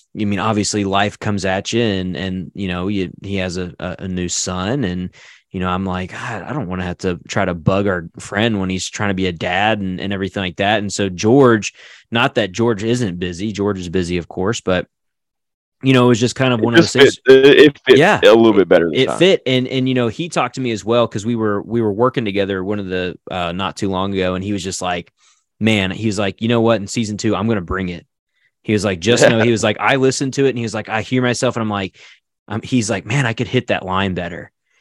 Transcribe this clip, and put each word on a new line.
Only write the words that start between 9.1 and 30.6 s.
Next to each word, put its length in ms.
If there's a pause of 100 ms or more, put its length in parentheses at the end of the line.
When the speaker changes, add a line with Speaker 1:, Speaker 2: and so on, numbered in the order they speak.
Speaker 1:
be 100
a 60
dad 480
and, 200
and 140
everything 300
like 140
that." 200
And 160
so 160
George, 640 (380)
not 240
that 160
George 320
isn't 340
busy, 340
George 280
is 100
busy, 280
of 100
course, 340
but, 240 (960)
you 120
know, 120
it 40
was 100
just 160
kind 180
of 60
Speaker 2:
It 60
Speaker 1:
one 100
of 60
those 120
Speaker 2:
just 0
Speaker 1:
things. 320
Speaker 2:
fit. 220
It, 120
it 240
fit 140
Speaker 1:
Yeah. 260
Speaker 2:
a 120
little 180
bit 160
better 220
this 120
Speaker 1:
It 40
Speaker 2:
time. 100
Speaker 1:
fit. 300
And, 200
and, 220
you 60
know, 120
he 220
talked 260
to 60
me 80
as 160
well, 220
'cause 180
we 100
were, 280
we 180
were 120
working 320
together, 380
one 140
of 100
the, 300 (140)
uh, 200
not 240
too 140
long 240
ago. 220
And 80
he 100
was 100
just 200
like, 280 (480)
"Man," 300
he 160
was 140
like, 240
"You 40
know 140
what? 180
In 60
season 320
two, 180
I'm 120
gonna 140
bring 280
it." 160 (560)
He 120
was 120
like, 140
"Just 280
know," 120
Speaker 2:
<laughs> 40
Speaker 1:
he 80
was 120
like, 160
"I 160
listened 400
to 100
it," 40
and 100
he 40